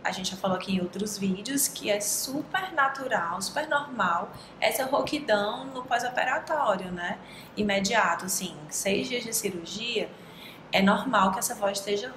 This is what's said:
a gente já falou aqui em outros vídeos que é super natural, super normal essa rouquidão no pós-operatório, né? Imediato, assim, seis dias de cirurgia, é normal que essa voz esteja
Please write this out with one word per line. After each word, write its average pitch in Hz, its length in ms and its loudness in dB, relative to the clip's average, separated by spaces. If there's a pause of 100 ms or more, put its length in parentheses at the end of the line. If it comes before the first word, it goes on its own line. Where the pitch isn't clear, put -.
a 185 80 0
gente 185 220 -4
já 185 40 -8
falou 185 200 0
aqui 190 180 -2
em 185 60 2
outros 196 360 -4
vídeos 202 520 0
que - 200 -6
é 311 120 2
super 311 720 -2
natural, 233 680 0
super 294 280 -2
normal 226 640 0 (280)
essa - 240 2
rouquidão 233 840 2
no 262 180 -8
pós-operatório, 247 1040 0
né? 180 280 -4 (380)
Imediato, 196 680 4
assim, 185 280 -2 (160)
seis 226 400 0
dias 247 140 -2
de 226 100 -6
cirurgia, 196 760 -2 (640)
é 196 100 6
normal 202 480 6
que - 80 0
essa - 160 0
voz 202 240 0
esteja 208 380 -2